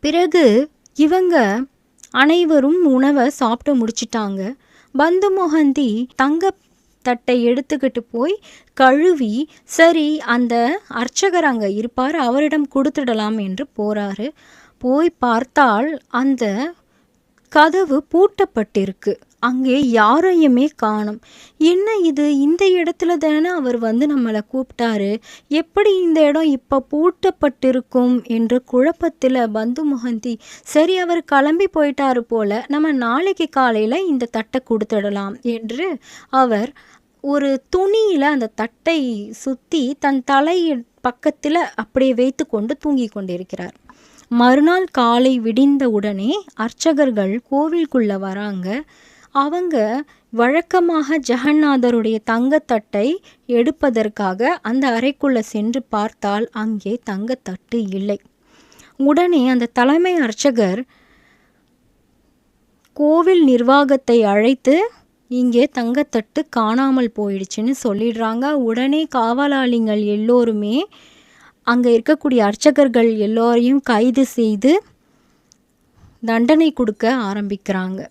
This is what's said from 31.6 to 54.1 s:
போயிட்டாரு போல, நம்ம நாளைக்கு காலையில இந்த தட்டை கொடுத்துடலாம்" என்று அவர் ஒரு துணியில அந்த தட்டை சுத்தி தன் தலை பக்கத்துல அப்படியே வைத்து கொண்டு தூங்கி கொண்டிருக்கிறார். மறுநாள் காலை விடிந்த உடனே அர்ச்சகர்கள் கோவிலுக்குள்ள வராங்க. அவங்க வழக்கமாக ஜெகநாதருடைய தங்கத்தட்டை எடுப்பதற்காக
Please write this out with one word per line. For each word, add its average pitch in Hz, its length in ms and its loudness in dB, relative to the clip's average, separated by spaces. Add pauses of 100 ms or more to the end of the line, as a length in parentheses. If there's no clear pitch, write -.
போயிட்டாரு 277 440 0
போல, 226 500 -4
நம்ம 302 240 0
நாளைக்கு 285 560 -2
காலையில 233 520 0
இந்த 269 300 -2
தட்டை 220 300 -6 (100)
கொடுத்துடலாம்" 202 680 -4
என்று 233 580 -6 (300)
அவர் 247 440 0 (480)
ஒரு 277 420 -2 (140)
துணியில 392 440 0
அந்த 277 340 0
தட்டை 233 800 -4
சுத்தி 269 680 -6
தன் 277 260 -2
தலை 294 600 0 (240)
பக்கத்துல - 440 -4 (220)
அப்படியே 262 400 0
வைத்து 254 320 -2
கொண்டு 226 300 -4
தூங்கி 269 300 -2
கொண்டிருக்கிறார். 185 680 -10 (540)
மறுநாள் 294 560 4
காலை 247 560 2
விடிந்த 269 440 2
உடனே 214 600 -2 (100)
அர்ச்சகர்கள் 233 840 -2 (100)
கோவிலுக்குள்ள 277 680 -2
வராங்க. 196 680 -8 (520)
அவங்க 311 400 -2 (560)
வழக்கமாக 311 840 0
ஜெகநாதருடைய 247 1000 0 (100)
தங்கத்தட்டை 247 800 0 (420)
எடுப்பதற்காக 233 1000 0 (120)